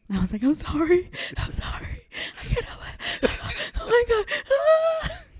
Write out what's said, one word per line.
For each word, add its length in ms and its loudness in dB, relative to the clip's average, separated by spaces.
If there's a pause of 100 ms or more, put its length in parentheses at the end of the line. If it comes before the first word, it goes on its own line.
(100)
I 100 0
was 120 0
like, 100 -4
I'm 120 4
sorry. 560 2 (260)
I'm 160 -4
sorry. 480 -6 (400)
I 40 -12
can't 200 0
help 180 -12
it. 480 -2 (500)
Oh 80 -8
my 200 6
God. 1040 2 (280)